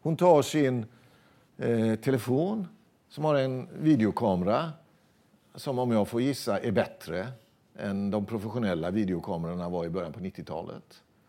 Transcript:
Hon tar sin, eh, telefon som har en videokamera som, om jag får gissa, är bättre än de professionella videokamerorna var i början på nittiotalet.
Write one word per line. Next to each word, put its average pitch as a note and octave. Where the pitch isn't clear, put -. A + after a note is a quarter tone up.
Hon D#3+
tar E3+
sin, B2+
eh, A2+
telefon C3+
som D3
har D#3
en C3
videokamera A2+
som, C3
om B2
jag G#2+
får A#2+
gissa, B2
är A2+
bättre F#2
än G2+
de G#2
professionella G2+
videokamerorna F2
var F2
i E2+
början E2+
på -
nittiotalet. E2